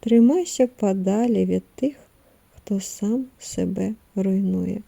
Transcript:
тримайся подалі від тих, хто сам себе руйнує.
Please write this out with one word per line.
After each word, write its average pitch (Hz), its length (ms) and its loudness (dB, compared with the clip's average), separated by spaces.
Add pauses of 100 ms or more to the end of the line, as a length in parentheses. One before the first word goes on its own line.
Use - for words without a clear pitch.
тримайся 247 640 4
подалі 202 760 0
від 185 200 -2 (100)
тих, 277 220 -4 (600)
хто 196 240 -6
сам 226 460 -6 (120)
себе 190 560 -4 (200)
руйнує. 190 720 -2